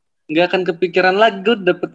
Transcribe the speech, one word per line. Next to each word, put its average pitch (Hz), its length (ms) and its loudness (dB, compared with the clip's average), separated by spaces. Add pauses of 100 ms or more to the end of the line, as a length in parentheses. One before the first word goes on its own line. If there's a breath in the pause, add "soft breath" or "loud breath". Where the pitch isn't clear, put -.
(240)
Nggak 160 240 0
akan 185 220 -2
kepikiran 185 480 0
lagi 214 240 2
gue 226 140 0 (100)
dapet 175 280 -2